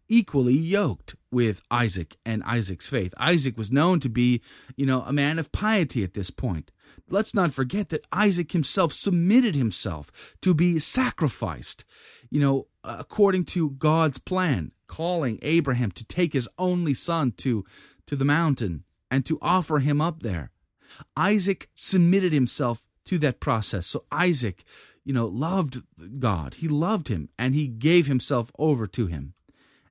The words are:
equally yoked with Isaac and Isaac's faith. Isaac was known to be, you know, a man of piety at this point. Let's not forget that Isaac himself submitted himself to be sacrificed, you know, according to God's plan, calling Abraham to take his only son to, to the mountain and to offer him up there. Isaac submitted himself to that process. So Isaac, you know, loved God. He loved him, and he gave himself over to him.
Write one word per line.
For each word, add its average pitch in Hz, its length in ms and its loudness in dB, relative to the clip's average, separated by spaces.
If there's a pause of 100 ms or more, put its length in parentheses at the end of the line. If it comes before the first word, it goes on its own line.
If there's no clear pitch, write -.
equally 143 460 2
yoked 165 640 0 (140)
with 117 300 0 (100)
Isaac 98 540 -2
and 110 200 -4
Isaac's 101 440 -4
faith. 95 300 -2
Isaac 135 400 0
was 107 120 -4
known 160 300 2
to 131 80 -2
be, 123 320 2 (340)
you 139 120 -2
know, 131 160 0
a - 100 -6
man 147 260 0
of 156 140 -8
piety 202 500 0
at 92 120 -4
this 95 160 -4
point. 90 420 -6 (380)
Let's 202 240 0
not 175 180 2
forget 151 380 -4
that - 200 -6
Isaac 180 420 0
himself 170 420 0
submitted 190 600 2
himself 101 840 -4
to 185 140 4
be 170 240 2
sacrificed, 127 1040 -2 (460)
you 147 100 0
know, 139 280 2 (140)
according 185 640 0
to 160 240 -2
God's 156 480 2
plan, 165 540 -2 (140)
calling 160 560 -4
Abraham 131 480 0
to - 160 -14
take 180 260 -2
his 123 160 -2 (100)
only 175 360 0
son 156 380 -2
to, 113 340 -2 (400)
to 147 100 -6
the 135 80 -2
mountain 143 600 0 (260)
and 131 160 0
to 156 160 -2
offer 160 380 0
him 147 200 2
up 160 220 -4
there. 90 300 -4 (680)
Isaac 190 560 0
submitted 180 580 4
himself 123 560 0 (160)
to 180 140 -2
that 123 220 0
process. 110 460 -2
So - 240 -6
Isaac, 143 540 0 (400)
you 139 80 -4
know, 117 140 0
loved 139 560 -2 (360)
God. 92 360 -2
He 165 120 -6
loved 160 400 0
him, 82 220 -4 (100)
and 131 160 0
he 151 140 0
gave 143 400 4
himself 127 500 0
over 131 300 2
to 113 180 -2
him. 71 280 -6 (560)